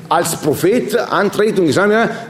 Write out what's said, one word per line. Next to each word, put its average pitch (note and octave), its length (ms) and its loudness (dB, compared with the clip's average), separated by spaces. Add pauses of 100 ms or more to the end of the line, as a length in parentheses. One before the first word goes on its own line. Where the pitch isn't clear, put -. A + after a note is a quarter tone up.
als D#3+ 280 0
Prophet G3 600 0 (140)
antritt G3+ 480 0
und F3+ 80 2
gesagt, F3+ 240 2
ja, A3+ 180 2 (220)